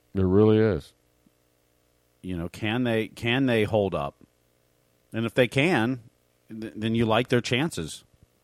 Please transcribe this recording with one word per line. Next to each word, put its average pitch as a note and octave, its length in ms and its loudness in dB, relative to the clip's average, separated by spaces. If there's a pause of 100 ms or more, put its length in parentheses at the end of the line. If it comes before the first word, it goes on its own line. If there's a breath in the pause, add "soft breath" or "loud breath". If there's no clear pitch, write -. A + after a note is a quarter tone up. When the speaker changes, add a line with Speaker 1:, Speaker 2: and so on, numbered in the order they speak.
(140)
Speaker 1:
It F#2+ 100 0
really G#2+ 340 6
is. G#2+ 340 0 (1300)
Speaker 2:
You F#2 160 -8
know, E2+ 120 -6
can A#2 340 -4
they, A2+ 240 -2
can A#2+ 380 -2
they A2+ 180 2
hold F#2+ 320 0
up? C#2 200 -6 (960)
And A2+ 120 -4
if A#2 80 -6
they B2+ 140 4
can, C3 540 0 (480)
th-, A2 260 -14
then A2 200 -4
you A#2 100 2
like A2 240 0
their B2 100 2
chances A#2+ 640 -6 (400)